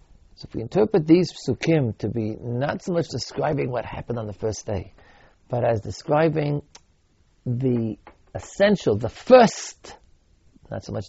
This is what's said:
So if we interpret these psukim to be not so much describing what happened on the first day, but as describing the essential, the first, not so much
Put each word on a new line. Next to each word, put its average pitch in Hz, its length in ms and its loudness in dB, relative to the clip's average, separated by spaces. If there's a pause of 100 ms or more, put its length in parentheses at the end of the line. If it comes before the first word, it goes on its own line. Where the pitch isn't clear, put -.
(360)
So - 140 -20
if - 60 -12
we - 60 -6
interpret 180 440 2
these 165 260 6
psukim 135 680 0
to 110 100 -4
be 110 320 -4
not 131 400 -4
so 185 120 -4
much 165 160 -2
describing 139 600 -4
what 120 160 -4
happened 117 320 -8
on 110 80 -6
the 104 80 -10
first 107 320 -6
day, 98 280 -6 (540)
but 120 160 -2
as 117 180 2
describing 147 840 -2 (840)
the 120 520 -2 (360)
essential, 180 640 0
the 113 120 -4
first, - 840 4 (760)
not 107 120 -10
so - 80 -14
much 107 180 -6